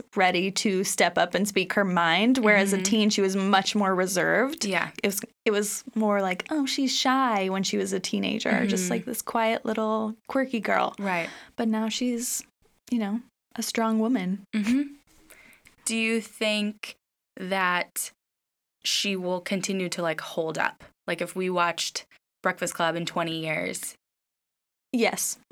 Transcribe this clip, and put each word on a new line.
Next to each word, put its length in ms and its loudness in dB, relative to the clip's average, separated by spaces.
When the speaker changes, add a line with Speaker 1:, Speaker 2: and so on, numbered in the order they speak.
Speaker 1:
ready 360 4
to 340 0
step 320 2
up 180 2
and 100 2
speak 280 0
her 100 4
mind, 540 4
whereas 340 6
a 60 2
Speaker 2:
Mm-hmm. 60 0
Speaker 1:
teen, 260 4
she 100 2
was 160 2
much 400 2
more 180 2
reserved. 680 2
Speaker 2:
Yeah. 280 -2
Speaker 1:
It 40 0
was, 120 -2
it 80 0
was 320 -2
more 260 2
like, 280 -4
"Oh, 160 0
she's 320 -2
shy," 520 2
when 140 -2
she 140 -2
was 140 -2
a 80 -2
teenager, 680 0
just, 200 0
Speaker 2:
Mm-hmm. 80 -4
Speaker 1:
like, 120 -4
this 160 -6
quiet 440 -2
little 500 -2
quirky 320 -2
girl. 360 0
Speaker 2:
Right. 300 -2
Speaker 1:
But 100 -2
now 220 0
she's, 520 -4
you 100 0
know, 200 -2
a 40 -6
strong 380 0
woman. 440 0
Speaker 2:
Mm-hmm. 380 0
Do 120 -4
you 260 2
think 760 -2
that 760 -2
she 320 0
will 260 -2
continue 480 -2
to, 120 -6
like, 200 -2
hold 360 -4
up? 260 -2
Like, 160 -4
if 140 -6
we 140 -2
watched 560 -2
Breakfast 300 -2
Club 220 0
in 100 -4
twenty 380 -4
years. 520 -6
Speaker 1:
Yes, 440 0